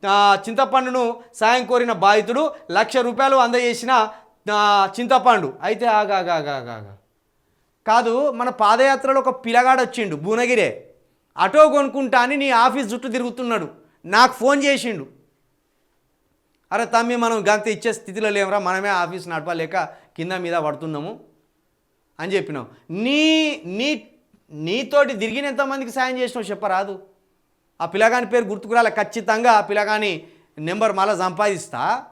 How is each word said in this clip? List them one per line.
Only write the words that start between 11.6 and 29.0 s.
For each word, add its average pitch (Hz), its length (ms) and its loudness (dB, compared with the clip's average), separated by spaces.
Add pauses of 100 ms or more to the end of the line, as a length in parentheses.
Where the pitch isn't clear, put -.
కొనుక్కుంటా 269 500 0
అని 254 180 0
నీ 277 120 0
ఆఫీస్ 240 440 2
చుట్టూ 240 160 -8
తిరుగుతున్నాడు. 240 760 -6 (200)
నాకు 226 280 4
ఫోన్ 277 300 2
చేసిండు, 240 440 -2 (1600)
"అరే 220 140 -2
తమ్మి, 233 300 0
మనం 226 380 0
గంత 208 140 -2
ఇచ్చే 220 260 -4
స్థితిలో 214 360 -6
లేవురా, 202 300 -2
మనమే 190 300 -4
ఆఫీస్ 175 380 -2
నడపలేక 165 480 -6 (420)
కింద 170 140 -8
మీద 180 220 -6
పడుతున్నాము" 156 680 -6 (1000)
అని 170 120 -8
చెప్పినావు. 156 640 -6
నీ, 302 720 0
నీ, 226 420 -6 (440)
నీతోటి 240 640 0
తిరిగిన 220 320 -4
ఎంతమందికి 269 460 -4
సాయం 254 280 -2
చేసినావు 233 300 -6
చెప్పరాదు? 196 540 -4 (800)
ఆ 165 40 -4
పిల్లగాని 220 400 2
పేరు 233 200 0
గుర్తుకురాలే. 214 440 0
ఖచ్చితంగా 220 640 0